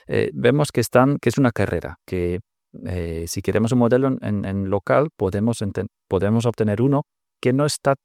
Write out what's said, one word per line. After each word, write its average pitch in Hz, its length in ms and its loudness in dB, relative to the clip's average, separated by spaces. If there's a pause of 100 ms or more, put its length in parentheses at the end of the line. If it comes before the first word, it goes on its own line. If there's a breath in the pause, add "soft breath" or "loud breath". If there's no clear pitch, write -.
Eh, - 260 -2
vemos 139 400 0
que 120 80 0
están, 131 380 2
que - 100 -2
es - 80 0
una 127 140 2
carrera, 87 540 -4
que, 87 340 -2 (460)
eh, 85 420 -6
si - 140 -8
queremos 104 300 0
un 127 80 4
modelo 123 280 4
en, 131 140 -2
en, 104 240 -4
en 98 240 -4
local, 131 460 0
podemos 104 460 0
enten-, 101 260 -4 (220)
podemos 104 360 2
obtener 107 360 0
uno 139 220 2 (380)
que 127 120 2
no 143 120 2
está 139 400 0